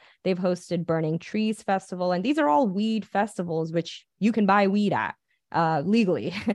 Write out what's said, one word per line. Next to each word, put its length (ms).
they've 140
hosted 480
Burning 320
Trees 460
Festival, 480
and 120
these 140
are 100
all 200
weed 360
festivals, 720
which 320
you 120
can 140
buy 220
weed 260
at, 220
uh, 320
legally, 520